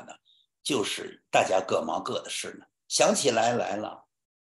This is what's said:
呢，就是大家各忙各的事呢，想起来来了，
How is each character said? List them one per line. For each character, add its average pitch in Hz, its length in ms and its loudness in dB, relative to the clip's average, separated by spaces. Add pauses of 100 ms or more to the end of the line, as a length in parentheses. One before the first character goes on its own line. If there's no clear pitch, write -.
呢， - 80 -18 (480)
就 120 220 0
是 - 440 -8
大 127 140 4
家 95 180 2
各 92 220 0
忙 82 220 -4
各 117 180 -4
的 - 80 -12
事 - 300 -8
呢， - 60 -20 (200)
想 156 260 4
起 139 200 2
来 117 240 2
来 95 180 -2
了， 92 320 -8 (480)